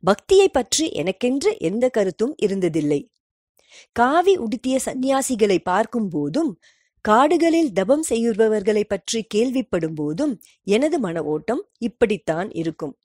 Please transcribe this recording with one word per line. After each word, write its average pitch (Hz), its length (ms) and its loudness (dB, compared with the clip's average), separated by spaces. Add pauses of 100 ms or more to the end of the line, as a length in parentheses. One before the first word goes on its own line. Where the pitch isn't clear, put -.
பக்தியை 381 440 4
பற்றி 294 440 -2
எனக்கென்று 247 680 -2
எந்த 214 300 -2
கருத்தும் 214 480 -2
இருந்ததில்லை. 165 640 0 (960)
காவி 330 420 4
உடுத்திய 240 420 -4
சந்நியாசிகளை 254 800 0
பார்க்கும் 208 500 -2
போதும், 160 420 -2 (540)
காடுகளில் 311 680 4
தபம் 220 320 2
செய்யுபவர்களை 214 760 0
பற்றி 208 440 -4
கேள்விப்படும் 208 720 -2
போதும் 165 360 -2 (340)
எனது 285 320 2
மன 170 240 -4
ஓட்டம் 156 400 -4 (160)
இப்படித்தான் 190 760 -2
இருக்கும். 160 520 -8